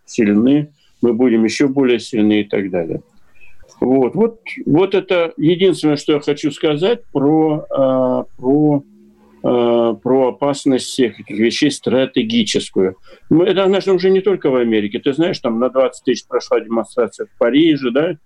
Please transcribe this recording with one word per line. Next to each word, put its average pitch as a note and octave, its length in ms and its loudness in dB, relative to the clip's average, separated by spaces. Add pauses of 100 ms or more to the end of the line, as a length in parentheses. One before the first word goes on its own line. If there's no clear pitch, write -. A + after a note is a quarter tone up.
сильны, B2 640 2 (300)
мы A#2 140 2
будем A2+ 300 2
ещё B2 240 0
более C3 320 0
сильны G#2+ 400 0
и G#2 40 -2
так G2 260 -4
далее. E2+ 300 -4 (800)
Вот, B2+ 340 0
вот, A3+ 260 -2 (260)
вот F#3 280 2
это F3+ 420 0
единственное, D#3+ 600 2
что D3+ 180 -2
я D3 60 0
хочу D3 300 -2
сказать E3 600 -2
про, D3+ 580 0
а, C3 540 0 (120)
про, C#3+ 460 2 (600)
а, A#2+ 500 2
про B2+ 340 0
опасность C#3 580 -2
всех A#2 340 -2
этих - 180 -12
вещей A#2 320 2
стратегическую. A2+ 1300 -2 (340)
Ну, D#3+ 140 4
это, G3 180 0
она F#3+ 180 2
же F#3+ 120 0
уже F#3 180 2
не F#3+ 100 4
только F#3 300 0
в C3 60 0
Америке. A2 420 0
Ты C#3+ 140 -2
знаешь, D#3+ 260 -2
там A2+ 220 -4
на B2+ 100 0
двадцать B2+ 340 -2
тысяч A#2+ 220 -2
прошла A#2+ 320 -2
демонстрация A2+ 680 -4
в - 120 -20
Париже, C3+ 540 2
да? D#3 340 -2